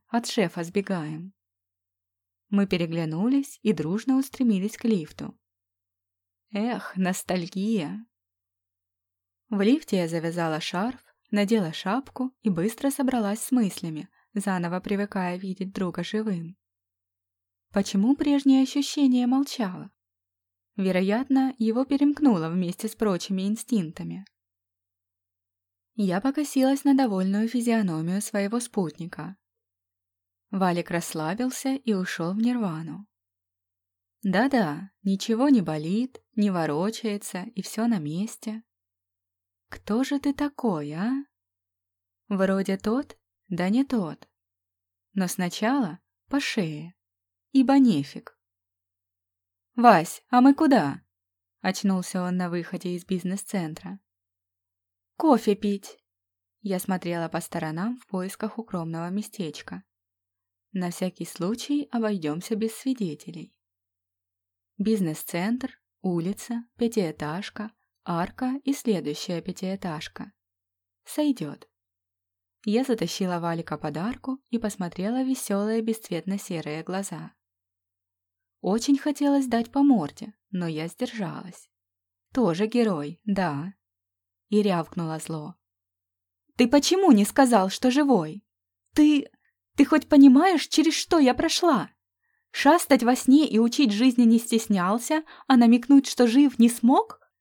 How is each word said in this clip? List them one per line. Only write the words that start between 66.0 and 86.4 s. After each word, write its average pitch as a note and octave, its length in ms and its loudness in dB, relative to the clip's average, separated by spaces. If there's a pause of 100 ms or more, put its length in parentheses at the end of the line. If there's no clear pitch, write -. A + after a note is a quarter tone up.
улица, F#3 640 -4 (120)
пятиэтажка, G3 960 -4 (340)
арка B3+ 600 -4
и C#4 80 0
следующая E3 720 -4
пятиэтажка. F#3 880 -10 (720)
Сойдёт. B3+ 640 -4 (960)
Я A3+ 200 0
затащила F3+ 560 -2
Валика E3+ 360 -6
под D3 200 -8
арку C4 440 -8 (100)
и A#3 80 -2
посмотрела G#3 640 -4
в C4 60 -4
весёлые A3 540 -2
бесцветно-серые E3+ 1000 -6
глаза. F#3 520 -10 (1300)
Очень A3+ 300 2
хотелось C#4 500 0
дать A#3 240 -2
по C#4 120 0
морде, G#3+ 500 2 (180)
но F3+ 160 -4
я D#3+ 220 -6
сдержалась. F#3+ 800 -10 (640)
Тоже G3+ 340 2
герой, F#3+ 600 0
да. F#3 480 -2 (760)
И G#3 140 2
рявкнула E3 560 -2
зло. D#3+ 380 -10 (1000)